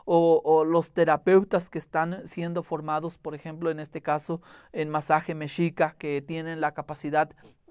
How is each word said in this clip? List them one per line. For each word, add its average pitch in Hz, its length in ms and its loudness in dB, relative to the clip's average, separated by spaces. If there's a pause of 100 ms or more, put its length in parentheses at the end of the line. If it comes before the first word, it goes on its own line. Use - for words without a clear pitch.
o, 165 360 6
o 156 220 6
los 165 280 0
terapeutas 175 760 4
que - 100 -10
están 165 480 -6
siendo 170 360 -6
formados, 156 560 -6
por 151 160 -10
ejemplo, 160 360 -6
en 156 80 -4
este 151 220 -12
caso, 156 400 -4 (320)
en 156 160 -6
masaje 156 460 0
mexica, 156 640 -2
que 143 240 -4
tienen 160 400 -8
la 151 100 0
capacidad 151 580 -2 (400)